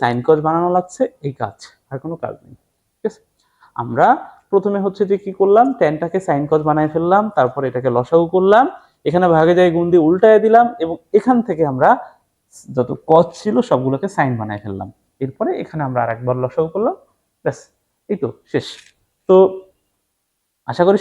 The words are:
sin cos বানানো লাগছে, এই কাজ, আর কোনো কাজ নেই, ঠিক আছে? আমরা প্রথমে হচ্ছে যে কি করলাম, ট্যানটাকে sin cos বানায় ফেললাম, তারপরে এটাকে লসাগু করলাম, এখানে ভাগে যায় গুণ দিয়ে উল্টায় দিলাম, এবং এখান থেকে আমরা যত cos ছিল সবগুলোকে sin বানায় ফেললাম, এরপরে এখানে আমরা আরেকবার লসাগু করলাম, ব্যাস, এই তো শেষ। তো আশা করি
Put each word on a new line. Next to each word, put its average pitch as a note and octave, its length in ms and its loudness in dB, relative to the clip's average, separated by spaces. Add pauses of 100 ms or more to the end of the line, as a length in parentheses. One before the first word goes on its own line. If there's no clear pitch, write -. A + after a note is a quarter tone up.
sin A#2+ 160 -2 (100)
cos D#3 200 4
বানানো E3 300 0
লাগছে, F3+ 260 -4 (240)
এই C#3 140 -8
কাজ, G#2+ 160 -8 (340)
আর C3+ 140 -10
কোনো E3 180 -10
কাজ - 120 -8 (100)
নেই, - 120 -20 (380)
ঠিক - 160 -8
আছে? - 100 -20 (640)
আমরা A#2+ 240 0 (440)
প্রথমে G3+ 340 0
হচ্ছে G3 260 -4
যে G3+ 140 0
কি G3 60 -10 (100)
করলাম, G3+ 260 4 (120)
ট্যানটাকে D#3+ 480 -2
sin D3 240 0
cos D#3 180 0
বানায় D3+ 260 0
ফেললাম, F3 280 0 (140)
তারপরে C3+ 340 -2
এটাকে B2+ 260 -4
লসাগু E3 380 2
করলাম, G3 300 4 (440)
এখানে F3 180 2 (100)
ভাগে E3 220 4
যায় F3+ 160 4
গুণ E3+ 180 -2
দিয়ে F3+ 160 4
উল্টায় G#3+ 360 4
দিলাম, A3+ 220 4 (160)
এবং E3 120 -6 (240)
এখান B3 180 0 (120)
থেকে E3 140 -2 (100)
আমরা C3+ 180 2 (840)
যত B2 140 -2 (180)
cos E3 180 6 (140)
ছিল G#3+ 160 -4 (140)
সবগুলোকে C3 360 -2 (100)
sin C#3 240 -2
বানায় G#2+ 240 -8
ফেললাম, G2 240 -10 (360)
এরপরে G#3+ 260 -6 (120)
এখানে D#3 260 -8
আমরা B2+ 160 -4
আরেকবার A#2+ 400 -4
লসাগু D#3+ 300 -4
করলাম, A#3 200 -4 (500)
ব্যাস, - 140 -6 (500)
এই - 140 -4
তো B2 60 -4 (240)
শেষ। - 160 -4 (600)
তো F#3 80 6 (1300)
আশা B2+ 180 -2
করি G3 140 4